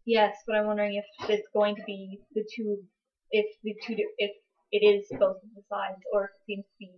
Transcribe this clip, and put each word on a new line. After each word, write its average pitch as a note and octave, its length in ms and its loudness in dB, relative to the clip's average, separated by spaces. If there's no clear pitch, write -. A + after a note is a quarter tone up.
Yes, G#3+ 300 4
but G#3+ 100 0
I'm G#3+ 100 2
wondering G#3 300 0
if G#3 80 -4
it's G#3 240 0
going G#3 240 2
to G3+ 100 -12
be G3 340 -12
the G#3+ 100 0
two, G#3 220 -2
if G#3+ 160 2
the G#3+ 100 -6
two, A3+ 100 -4
di-, G3+ 100 0
if G3+ 120 -2
it G#3 160 2
is G3+ 200 6
both F#3+ 180 4
of G#3+ 180 -20
the - 140 -20
sides, G3 300 -6
or G3+ 120 2
if G3+ 60 -10
it - 160 -20
seems G3+ 180 -8
to - 140 -20
be F#3+ 200 -18